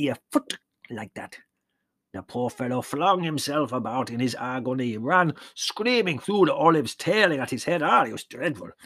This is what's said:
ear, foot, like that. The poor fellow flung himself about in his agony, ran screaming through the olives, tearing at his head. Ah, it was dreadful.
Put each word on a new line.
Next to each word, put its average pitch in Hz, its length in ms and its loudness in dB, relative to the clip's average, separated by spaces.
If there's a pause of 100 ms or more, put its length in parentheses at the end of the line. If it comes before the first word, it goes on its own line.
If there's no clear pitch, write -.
ear, 131 140 0 (160)
foot, - 280 0 (300)
like 214 260 -10
that. - 220 -12 (760)
The 95 100 -10
poor 120 260 -4
fellow 123 320 -2
flung 180 400 2
himself 147 520 -2
about 120 360 -2
in 120 120 -4
his 123 140 0
agony, 127 640 -4
ran 156 380 2 (200)
screaming 214 640 0
through 196 260 2
the 143 80 2
olives, 151 420 4
tearing 175 460 2
at 117 80 -4
his 123 160 -6
head. 165 180 0
Ah, 165 220 4
it 113 80 -6
was - 100 -10
dreadful. 123 480 -6 (140)